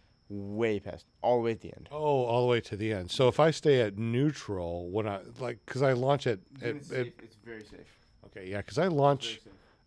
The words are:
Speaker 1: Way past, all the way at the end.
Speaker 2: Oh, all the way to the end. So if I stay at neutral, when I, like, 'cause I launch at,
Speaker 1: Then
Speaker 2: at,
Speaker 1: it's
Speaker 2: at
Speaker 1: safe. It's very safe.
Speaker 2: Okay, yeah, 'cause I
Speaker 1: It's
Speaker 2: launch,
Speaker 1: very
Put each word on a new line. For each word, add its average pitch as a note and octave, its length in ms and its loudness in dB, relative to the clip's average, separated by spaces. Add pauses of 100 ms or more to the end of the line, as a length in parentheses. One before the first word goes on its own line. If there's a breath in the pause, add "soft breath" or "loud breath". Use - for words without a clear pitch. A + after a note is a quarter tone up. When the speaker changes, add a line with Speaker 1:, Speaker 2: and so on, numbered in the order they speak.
(280 soft breath)
Speaker 1:
Way G#2 520 -2
past, E2+ 260 -12 (160)
all B2 160 4
the A#2 60 0
way A#2 80 2
at A2 100 -6
the - 120 -14
end. - 160 -20
Speaker 2:
Oh, D3 340 0
all A#2+ 180 2
the B2 60 4
way A#2+ 120 4
to G#2+ 160 -8
the A2 160 -2
end. F2+ 180 -4
So B2+ 180 4
if A#2+ 120 2
I D#3+ 100 8
stay C#3+ 300 4
at G#2 160 0
neutral, G2+ 920 -2
when G#2+ 180 -2
I, G2 120 -4 (200)
like, A#2+ 260 -8
'cause B2+ 160 -4
I C3+ 120 4
launch C3 320 2
at, G#2+ 140 0 (120)
Speaker 1:
Then B2 180 -8
Speaker 2:
at, C3 60 -6
Speaker 1:
it's C3+ 140 -14
Speaker 2:
at C3 60 -6 (100)
Speaker 1:
safe. A#2 60 -14 (100)
It's A2 140 -20
very A2 280 -16
safe. F2 340 -20 (280)
Speaker 2:
Okay, F#2+ 240 -14
yeah, G2+ 120 -4
'cause - 160 -8
I F3 80 2
Speaker 1:
It's F3 80 0
Speaker 2:
launch, C#3 300 4
Speaker 1:
very - 160 -10 (460 loud breath)